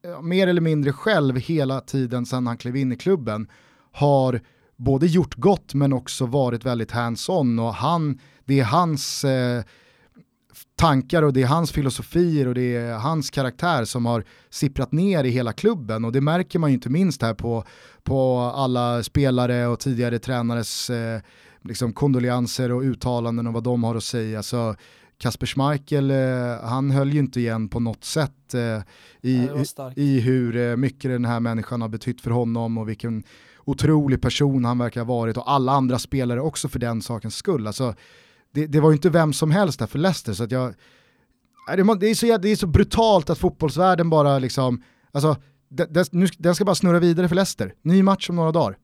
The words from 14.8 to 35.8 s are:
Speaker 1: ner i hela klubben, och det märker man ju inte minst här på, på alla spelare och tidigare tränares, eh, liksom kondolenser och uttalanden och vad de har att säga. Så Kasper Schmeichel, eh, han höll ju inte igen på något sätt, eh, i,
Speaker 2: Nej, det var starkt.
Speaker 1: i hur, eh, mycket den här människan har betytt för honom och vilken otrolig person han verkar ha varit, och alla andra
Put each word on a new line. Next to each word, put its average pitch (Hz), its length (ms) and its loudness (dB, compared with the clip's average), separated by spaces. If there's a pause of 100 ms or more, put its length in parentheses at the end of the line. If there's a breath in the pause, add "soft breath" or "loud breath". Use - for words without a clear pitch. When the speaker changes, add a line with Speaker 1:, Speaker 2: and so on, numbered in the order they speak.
Speaker 1:
ner 165 320 2
i 127 60 0
hela 117 220 -2
klubben, 117 520 -2
och 117 80 -4
det 135 80 0
märker 175 380 0
man 151 120 2
ju 131 40 4
inte 120 160 -4
minst 165 320 0
här 113 120 -2
på, 117 300 -4 (380 loud breath)
på 131 360 0
alla 123 640 -2
spelare 123 640 2
och 117 140 -2
tidigare 120 380 -2
tränares, 120 720 -4
eh, 113 300 -4 (420 soft breath)
liksom 117 300 -4
kondolenser 123 800 0
och 123 100 0
uttalanden 117 640 -2
och 113 60 -4
vad 113 100 -4
de 123 220 0
har 113 100 -2
att 107 100 -4
säga. 110 380 -6
Så 113 320 -4 (440 soft breath)
Kasper 123 280 -4
Schmeichel, 139 640 0
eh, 127 580 -2
han 135 220 -2
höll 139 220 2
ju 151 60 2
inte 127 220 0
igen 113 280 -2
på 120 120 -6
något 113 240 -4
sätt, - 500 -6
eh, 123 60 -2
i, 110 220 -4 (540 soft breath)
Speaker 2:
Nej, 123 100 2
det 143 80 -6
var 135 100 -2
starkt. 131 340 -12
Speaker 1:
i 139 220 2
hur, 123 360 0
eh, 120 200 -2
mycket 135 340 -2
den 120 140 -2
här 117 160 -2
människan 117 420 -4
har 113 60 -6
betytt 113 320 -8
för 120 100 -6
honom 117 480 -2
och 110 100 -6
vilken 113 340 -6 (420 soft breath)
otrolig 143 580 2
person 135 420 0
han 120 140 0
verkar 120 220 -2
ha 120 140 -4
varit, 113 220 -2
och 120 140 -6
alla 135 220 2
andra 131 260 2